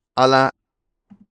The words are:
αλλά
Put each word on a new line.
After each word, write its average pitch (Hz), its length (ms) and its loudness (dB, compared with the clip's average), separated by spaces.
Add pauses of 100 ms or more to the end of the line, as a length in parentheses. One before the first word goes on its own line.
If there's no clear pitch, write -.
(140)
αλλά 131 380 0 (800)